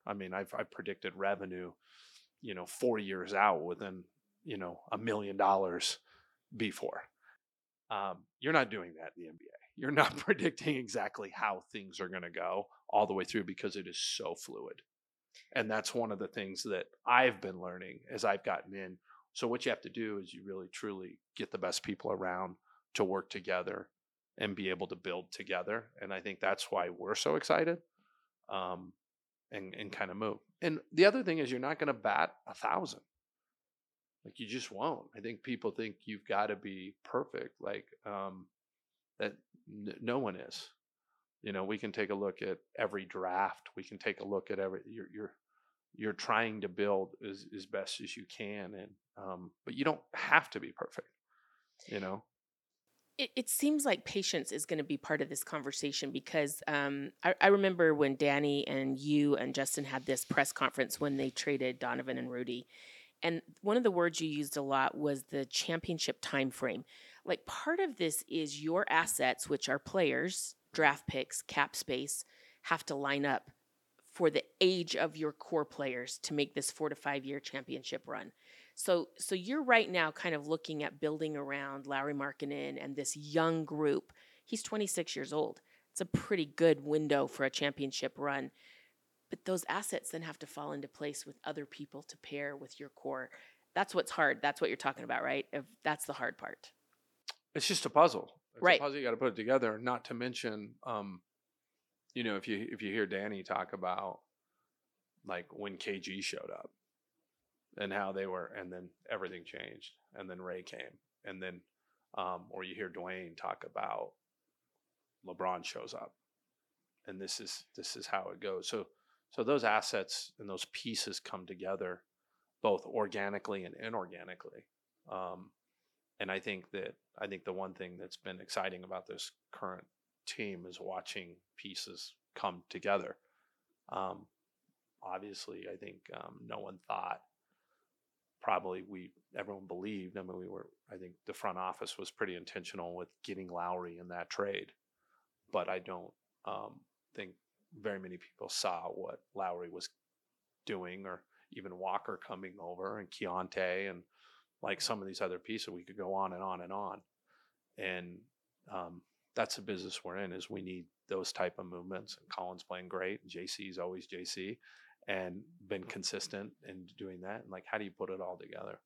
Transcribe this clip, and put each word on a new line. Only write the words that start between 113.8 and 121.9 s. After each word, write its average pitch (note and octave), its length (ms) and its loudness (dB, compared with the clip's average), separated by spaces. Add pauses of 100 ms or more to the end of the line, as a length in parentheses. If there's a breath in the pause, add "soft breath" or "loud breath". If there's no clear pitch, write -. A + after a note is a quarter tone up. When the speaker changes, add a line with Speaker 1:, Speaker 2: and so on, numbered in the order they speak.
Speaker 1:
LeBron F2+ 360 -2
shows - 300 -8
up, - 220 -12 (880)
and F#2+ 160 -10
this F#2+ 180 -4
is, - 260 -8 (100)
this - 200 -8
is - 120 -8
how F#2+ 260 -2
it F#2 60 -18
goes. F#2+ 280 -6
So, G#2 200 -4 (440)
so A#2 120 -2
those B2+ 200 2
assets G#2+ 760 2
and G#2 100 -10
those F#2 240 -4
pieces A2 460 -4
come F#2 260 -8
together, F#2 560 -4 (640)